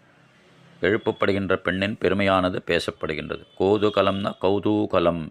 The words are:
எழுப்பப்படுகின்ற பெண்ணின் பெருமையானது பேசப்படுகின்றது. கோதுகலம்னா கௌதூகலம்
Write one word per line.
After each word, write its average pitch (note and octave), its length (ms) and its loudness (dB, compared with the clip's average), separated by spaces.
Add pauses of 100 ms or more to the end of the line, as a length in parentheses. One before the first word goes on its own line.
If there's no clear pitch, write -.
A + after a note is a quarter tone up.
(800)
எழுப்பப்படுகின்ற G2 760 0
பெண்ணின் F#2+ 440 -2
பெருமையானது F#2+ 680 2
பேசப்படுகின்றது. D#2 800 -4 (140)
கோதுகலம்னா G2 760 2 (100)
கௌதூகலம் F#2+ 880 0